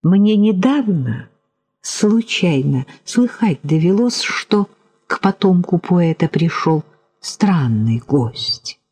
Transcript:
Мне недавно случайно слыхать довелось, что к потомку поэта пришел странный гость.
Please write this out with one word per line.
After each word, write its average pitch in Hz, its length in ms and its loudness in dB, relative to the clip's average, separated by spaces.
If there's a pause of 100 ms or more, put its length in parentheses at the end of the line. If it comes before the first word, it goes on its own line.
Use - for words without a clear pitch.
Мне 202 320 4
недавно 202 920 0 (520)
случайно 156 1040 0 (200)
слыхать 233 580 -2
довелось, 175 600 0
что - 460 -2 (380)
к - 140 -6
потомку 185 580 0
поэта 170 480 0
пришел 160 560 -2 (380)
странный 117 840 0
гость. - 760 -4 (120)